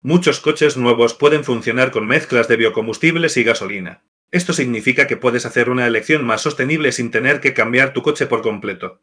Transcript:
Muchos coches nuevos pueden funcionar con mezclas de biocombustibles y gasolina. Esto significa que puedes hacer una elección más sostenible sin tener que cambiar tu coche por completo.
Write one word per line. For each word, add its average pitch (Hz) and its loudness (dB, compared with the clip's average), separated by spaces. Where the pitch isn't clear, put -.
Muchos 160 2
coches 147 2
nuevos 120 2
pueden 147 2
funcionar 127 0
con 107 -4
mezclas 123 0
de 117 4
biocombustibles 117 0
y 120 2
gasolina. 101 -4
Esto 180 -2
significa 123 0
que 117 -2
puedes 120 -2
hacer 120 0
una 123 0
elección 120 0
más 110 0
sostenible 147 0
sin 117 -4
tener 131 0
que 135 0
cambiar 123 0
tu 127 -2
coche 147 0
por 113 -2
completo. 101 -8